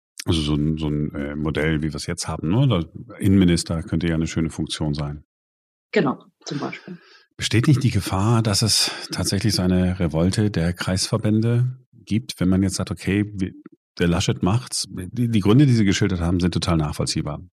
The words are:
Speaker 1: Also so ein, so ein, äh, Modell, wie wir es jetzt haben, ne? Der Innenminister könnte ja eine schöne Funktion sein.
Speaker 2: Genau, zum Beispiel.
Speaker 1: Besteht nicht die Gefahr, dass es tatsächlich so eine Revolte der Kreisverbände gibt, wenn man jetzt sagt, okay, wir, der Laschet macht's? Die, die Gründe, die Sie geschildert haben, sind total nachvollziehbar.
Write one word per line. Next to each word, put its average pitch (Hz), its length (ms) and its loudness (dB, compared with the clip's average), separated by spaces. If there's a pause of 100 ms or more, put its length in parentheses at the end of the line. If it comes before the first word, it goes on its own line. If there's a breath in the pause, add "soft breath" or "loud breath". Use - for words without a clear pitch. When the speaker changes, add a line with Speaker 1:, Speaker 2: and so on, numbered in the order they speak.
(260)
Speaker 1:
Also 82 160 2
so 76 120 0
ein, 76 240 0
so 78 100 -4
ein, 73 280 -2
äh, 73 200 -6
Modell, 76 460 0
wie 78 80 -2
wir 73 60 -6
es 73 100 -10
jetzt 85 220 -8
haben, 80 220 -4
ne? 131 180 2
Der - 520 -4
Innenminister 90 640 4
könnte 85 260 -2
ja 82 80 0
eine 80 120 0
schöne 80 240 -2
Funktion 76 420 -4
sein. 73 300 -6 (680)
Speaker 2:
Genau, 147 320 0 (220)
zum 143 140 -8
Beispiel. 143 380 -10 (400 loud breath)
Speaker 1:
Besteht - 300 2
nicht 131 140 6
die 117 80 4
Gefahr, 101 540 2
dass 107 180 0
es - 300 0 (200 loud breath)
tatsächlich 98 440 -2
so 95 80 0
eine 90 360 2
Revolte 90 520 2
der 85 220 0
Kreisverbände 110 1000 0 (160)
gibt, - 480 -4
wenn 90 100 2
man 92 120 4
jetzt 95 140 0
sagt, 95 160 -4
okay, 101 420 -2
wir, 95 180 -4 (460)
der 87 100 2
Laschet 87 360 0
macht's? 104 460 -2
Die, 98 380 -4
die 113 120 2
Gründe, 110 260 6
die 127 80 6
Sie 113 120 4
geschildert 92 360 2
haben, 85 180 2
sind 87 140 2
total 85 240 0
nachvollziehbar. 76 640 -4 (120)